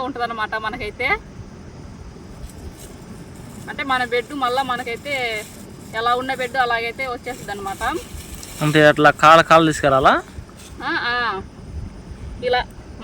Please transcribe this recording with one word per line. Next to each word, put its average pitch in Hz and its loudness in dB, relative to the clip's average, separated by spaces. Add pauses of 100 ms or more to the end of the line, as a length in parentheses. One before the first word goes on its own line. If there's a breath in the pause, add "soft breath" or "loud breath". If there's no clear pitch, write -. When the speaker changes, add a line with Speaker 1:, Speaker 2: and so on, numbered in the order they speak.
Speaker 1:
ఉంటుంది 240 -4
అనమాట. 220 -4 (140)
మనకైతే 214 -4 (2500)
అంటే - -8
మన 254 2 (100)
బెడ్ 240 -2 (100)
మళ్ళీ 254 2
మనకైతే 240 -6 (840)
ఎలా 240 2
ఉన్న 262 -2
బెడ్ 247 -2
అలాగైతే 233 -2 (120)
వచ్చేస్తుంది 233 -10
అనమాట. 196 -8 (800)
Speaker 2:
అంటే 151 6 (120)
అట్లా 151 6 (120)
కాళ్ళ 160 12
కాళ్ళు 165 8
తీసుకెళ్ళాలా? 147 4 (760)
Speaker 1:
ఆ, - -2 (200)
ఆ. - -2 (1300)
ఇలా 247 2 (420)